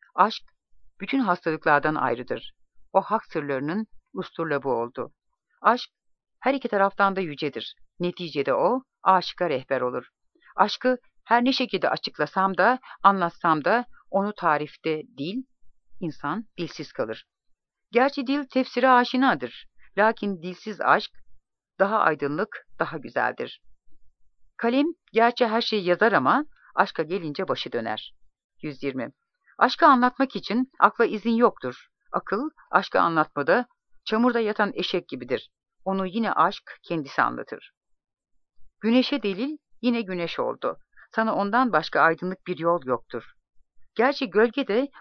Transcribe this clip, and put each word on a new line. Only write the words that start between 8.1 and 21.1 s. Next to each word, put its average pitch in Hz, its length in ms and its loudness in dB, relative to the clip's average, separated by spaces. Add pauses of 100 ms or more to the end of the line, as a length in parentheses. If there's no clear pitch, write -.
o, 214 280 0 (200)
aşıka 180 480 2
rehber 135 300 -2
olur. 123 280 -4 (480)
Aşkı 247 420 2 (260)
her 240 200 2
ne 262 80 4
şekilde - 380 -2
açıklasam 190 680 -2
da, 233 220 4 (240)
anlatsam 170 600 2
da, 226 200 2 (260)
onu 196 240 0
tarifte 156 680 -2 (160)
dil, 196 240 -6 (580)
insan 170 460 -6 (120)
dilsiz 160 340 -10
kalır. 110 340 -6 (680)
Gerçi 262 340 2
dil 277 180 -2
tefsire 262 460 2
aşinadır. 247 760 2 (320)
Lakin 202 440 0
dilsiz 180 380 -10
aşk, 135 300 2 (680)